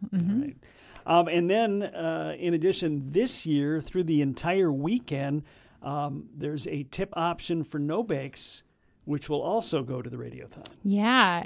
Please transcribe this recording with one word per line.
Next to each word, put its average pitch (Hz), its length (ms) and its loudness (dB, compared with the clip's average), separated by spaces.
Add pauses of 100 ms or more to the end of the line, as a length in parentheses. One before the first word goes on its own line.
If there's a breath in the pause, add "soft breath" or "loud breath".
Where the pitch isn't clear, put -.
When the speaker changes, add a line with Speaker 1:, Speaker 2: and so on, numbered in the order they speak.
(120)
Speaker 1:
All 196 80 2
Speaker 2:
Mm-hmm. 196 220 2
Speaker 1:
right. 285 140 -8 (500 loud breath)
Um, 170 220 6
and 170 200 2
then, 208 360 2
uh, 160 540 -4
in 175 140 0
addition, 160 600 0
this 226 340 2
year 151 340 2
through 180 240 -2
the 156 180 4
entire 170 500 2
weekend, 147 720 -2 (380 soft breath)
um, 143 540 -6
there's 147 300 -4
a 143 160 -4
tip 190 340 -6
option 170 480 0
for - 140 -6
no 151 240 0
bakes, 143 640 -6 (400)
which 143 240 -4
will 147 120 0
also 165 440 0
go 127 180 -6
to 117 80 -10
the 120 60 -10
Radiothon. 120 500 -10 (160)
Speaker 2:
Yeah, 202 640 4